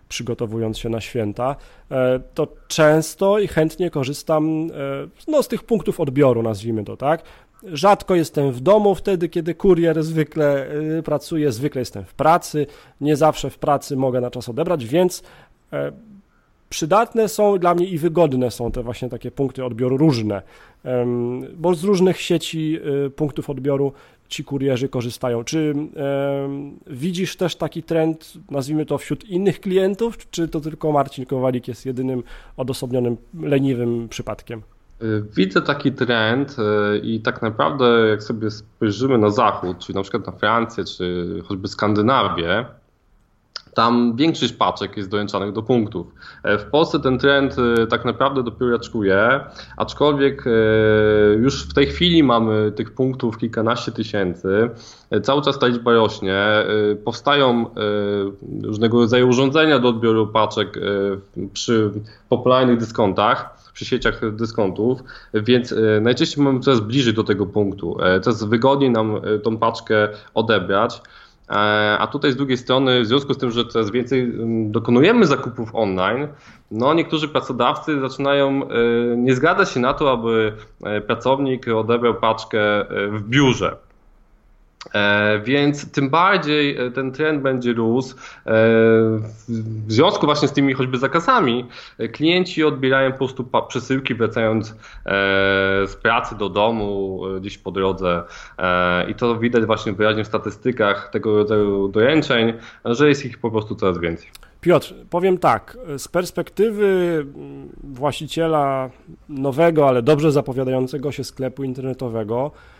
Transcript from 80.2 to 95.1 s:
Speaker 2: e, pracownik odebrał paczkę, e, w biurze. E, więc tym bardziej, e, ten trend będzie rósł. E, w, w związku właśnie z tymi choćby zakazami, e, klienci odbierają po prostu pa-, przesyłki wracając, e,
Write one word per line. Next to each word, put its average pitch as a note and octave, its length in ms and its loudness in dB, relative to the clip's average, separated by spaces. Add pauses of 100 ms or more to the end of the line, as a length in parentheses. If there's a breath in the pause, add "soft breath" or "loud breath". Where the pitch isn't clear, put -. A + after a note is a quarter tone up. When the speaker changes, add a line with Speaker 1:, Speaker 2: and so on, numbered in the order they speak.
Speaker 2:
e, G#2 180 -4
pracownik C3 640 -2
odebrał A#2 480 2
paczkę, G#2 720 0
e, G2+ 180 -4
w G#2 220 -6
biurze. B2 460 2 (1200)
E, G#2 520 2
więc C#3+ 460 0
tym C#3 180 -2
bardziej, D3+ 680 2
e, B2 140 -4
ten C3 200 -4
trend D#3 300 0
będzie B2 320 0
rósł. A#2 420 0
E, - 40 -20 (260 loud breath)
w, A2+ 1000 4 (420)
w A2 40 -2
związku D#3 340 4
właśnie C#3+ 220 2
z - 60 -2
tymi C#3 200 2
choćby C3 240 -2
zakazami, C#3 680 2 (320 loud breath)
e, A#2 100 -6
klienci E3+ 560 0
odbierają C3+ 480 2
po C3 60 -6
prostu B2+ 260 -4
pa-, A#2+ 180 0
przesyłki C3 540 -4
wracając, A2 560 0
e, - 40 -20 (1120 loud breath)